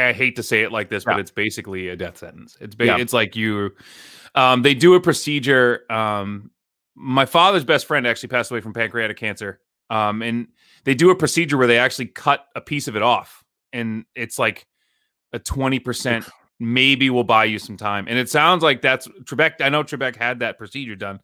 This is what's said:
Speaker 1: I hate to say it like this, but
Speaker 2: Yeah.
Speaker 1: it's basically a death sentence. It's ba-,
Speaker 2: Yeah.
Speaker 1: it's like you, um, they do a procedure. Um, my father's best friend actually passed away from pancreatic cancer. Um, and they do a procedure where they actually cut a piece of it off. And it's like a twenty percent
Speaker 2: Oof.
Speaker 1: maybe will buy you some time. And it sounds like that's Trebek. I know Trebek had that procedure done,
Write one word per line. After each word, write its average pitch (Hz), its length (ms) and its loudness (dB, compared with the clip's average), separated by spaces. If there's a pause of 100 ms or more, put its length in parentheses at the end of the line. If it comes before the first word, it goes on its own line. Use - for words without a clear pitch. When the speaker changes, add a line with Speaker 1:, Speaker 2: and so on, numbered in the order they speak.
Speaker 1:
I 120 40 0
hate 123 220 -2
to 120 80 -6
say 110 180 0
it 107 100 -2
like 107 180 -4
this, 101 160 -6
but 104 100 2
Speaker 2:
Yeah. 101 60 -2
Speaker 1:
it's 92 100 -10
basically 101 580 -6
a 90 60 -10
death 87 240 -10
sentence. - 420 -20
It's 113 140 -16
ba-, 117 100 2
Speaker 2:
Yeah. 98 140 4
Speaker 1:
it's 123 140 -4
like 110 220 2
you, 104 360 -2 (640)
um, 127 260 4
they 139 140 4
do 175 180 8
a 180 60 8
procedure. 139 920 2
Um, 104 640 -4 (420)
my 135 320 0
father's 175 400 2
best 147 220 2
friend 143 180 -2
actually 120 240 -2
passed 120 220 -4
away 117 100 -6
from 104 120 -14
pancreatic 113 440 -4
cancer. 104 420 -8 (300)
Um, 107 320 -2
and 117 280 -4 (340)
they 139 100 2
do 156 160 6
a 185 60 6
procedure 160 420 -2
where 127 100 4
they 117 120 6
actually 127 280 -2
cut - 380 -2 (100)
a 120 60 -10
piece - 260 -8
of 110 80 -8
it 104 60 -2
off. 113 420 -2 (300)
And 113 320 -6 (100)
it's 117 220 -10
like 110 300 -4 (680)
a 120 60 -8
twenty 135 400 -4
percent 120 480 -4
Speaker 2:
Oof. - 60 -20 (260)
Speaker 1:
maybe 131 500 2
will 123 140 2
buy 110 220 4
you 110 140 -2
some 101 180 -14
time. 101 320 -6
And 117 100 -2
it 123 100 -4
sounds 160 340 2
like 139 180 2
that's 131 260 0 (160)
Trebek. 151 380 -2
I 139 80 0
know 147 140 0
Trebek 131 340 -6
had 120 220 -4
that 113 180 -6
procedure 113 400 -12
done, 98 260 -12